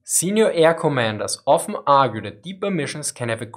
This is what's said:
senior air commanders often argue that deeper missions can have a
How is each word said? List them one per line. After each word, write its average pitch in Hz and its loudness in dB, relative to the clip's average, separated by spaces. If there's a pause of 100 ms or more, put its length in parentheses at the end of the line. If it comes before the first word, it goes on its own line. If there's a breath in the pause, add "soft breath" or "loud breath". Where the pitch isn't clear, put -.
senior 208 2
air 165 4
commanders 117 -2
often 165 2 (100)
argue 135 2
that 101 -12
deeper 190 -6
missions 151 -4
can 120 -6
have 117 -4
a 120 -8 (100)